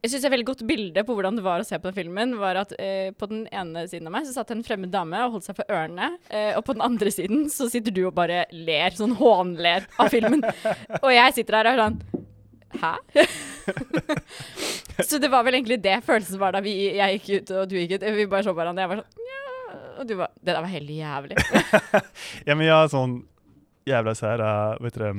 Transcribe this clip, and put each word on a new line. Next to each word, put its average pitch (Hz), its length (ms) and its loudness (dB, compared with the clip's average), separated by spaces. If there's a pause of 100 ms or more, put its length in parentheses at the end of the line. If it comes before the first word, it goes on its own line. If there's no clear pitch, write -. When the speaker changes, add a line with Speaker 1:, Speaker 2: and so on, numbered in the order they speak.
Speaker 1:
Jeg 233 60 0
synes 262 140 -4
et 269 80 4
veldig 240 140 0
godt 262 200 -6
bilde 202 400 0
på 240 80 -2
hvordan 196 220 0
det 208 80 -4
var 180 160 0
å 214 40 -6
se 196 140 -6
på 160 80 -8
den 185 80 -6
filmen, 196 420 -4
var 190 200 0
at, 190 200 -4
eh, 190 360 -4
på 202 160 -8
den 214 240 -6
ene 170 340 -6
siden 170 220 -10
av 165 40 -8
meg 254 140 -2
så 262 80 -10
satt 247 160 -6
en 226 140 -4
fremmed 190 260 -6
dame 175 240 -2
og 240 220 0
holdt 175 80 -8
seg 196 100 -12
for - 160 -6
ørene, 185 460 -4 (120)
eh, 214 280 -2
og 226 80 -2
på 269 100 -4
den 220 80 -2
andre 220 300 0
siden 208 340 0
så 285 240 -4
sitter 240 240 -2
du 185 140 0
og 175 80 -6
bare 175 340 2
ler, 165 400 0
sånn 214 240 -2
hånler 180 720 4 (140)
av 220 100 8
filmen. 233 320 4 (300)
Speaker 2:
<laughs> - 320 -4
Speaker 1:
Og 262 80 6
jeg 247 220 8
sitter 214 200 0
her 220 120 4
og 233 60 6
er 254 120 4
sånn, 214 160 0 (840)
«Hæ?» 165 100 -2 (220)
<laughs> - 1900 -2
Så 294 120 -2
det 269 120 2
var 247 160 4
vel 247 80 4
egentlig 247 280 0
det 190 220 2
følelsen 190 360 0
var 190 120 2
da 196 80 0
vi, 202 140 -4 (220)
jeg 196 240 2
gikk - 100 -16 (120)
ut - 140 -20
og 190 140 0
du 196 80 -4
gikk 170 180 -2
ut. 196 80 -6 (120)
Vi 208 100 2
bare 196 160 2
så 202 100 0
på 160 80 -2
hverandre, 175 220 -2
jeg 180 80 -2
var 208 120 -4
sånn, - 280 -14
«Ja», 539 120 -12 (580)
og 254 80 -8
du 220 100 -4
var, 175 160 -4
«Det - 160 -6
der 156 100 0
var 180 120 -6
helt 147 180 -10
jævlig.» 151 480 -6 (540)
Speaker 2:
<laughs> - 560 -2
Ja, 147 80 4
men 156 100 2
jeg 160 80 8
har 156 160 8
sånn 127 300 0 (680)
jævla 113 320 2
så 107 140 0
her, 117 100 0
eh, 107 400 0
vet 120 160 -8
du 113 40 -4
det 104 160 -2